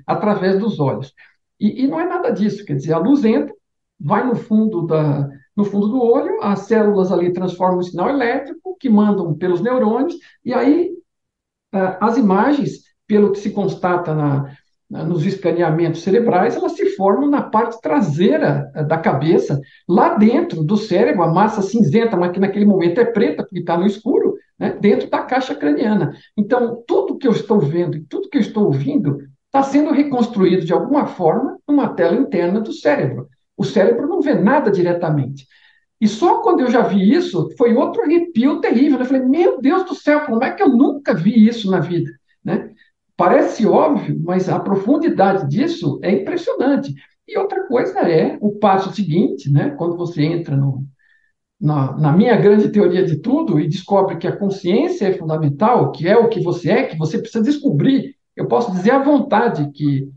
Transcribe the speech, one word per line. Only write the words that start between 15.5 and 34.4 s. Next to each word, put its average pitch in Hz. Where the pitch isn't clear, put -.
cerebrais, 208
elas 359
se -
formam 226
na 269
parte 233
traseira, 175
ah, 160
da 143
cabeça, 151
lá 233
dentro 220
do 190
cérebro, 202
a 165
massa 208
cinzenta, 202
mas 175
que 185
naquele 202
momento 175
é 233
preta, -
porque 175
tá 170
no 175
escuro, -
né, -
dentro 240
da 294
caixa -
craniana. 214
Então, 233
tudo -
que 269
eu 226
estou 208
vendo 156
e -
tudo -
que -
eu 233
estou 208
ouvindo 143
tá 269
sendo 294
reconstruído 208
de 160
alguma 233
forma 208
numa 277
tela 180
interna 202
do -
cérebro. 233
O 196
cérebro 233
não 349
vê 294
nada 220